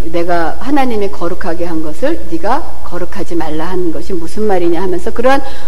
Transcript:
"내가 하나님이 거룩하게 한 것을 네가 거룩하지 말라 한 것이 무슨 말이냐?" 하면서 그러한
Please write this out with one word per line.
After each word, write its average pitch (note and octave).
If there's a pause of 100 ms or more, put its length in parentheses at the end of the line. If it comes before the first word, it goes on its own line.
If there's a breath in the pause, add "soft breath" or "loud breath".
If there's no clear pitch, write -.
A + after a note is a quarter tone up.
(120)
"내가 E3+
하나님이 A#3+
거룩하게 E3+
한 D#3+
것을 C4+
네가 C4
거룩하지 F3
말라 D#3
한 F3+
것이 F#3
무슨 E3+
말이냐?" F3
하면서 F3+
그러한 C4+ (260 loud breath)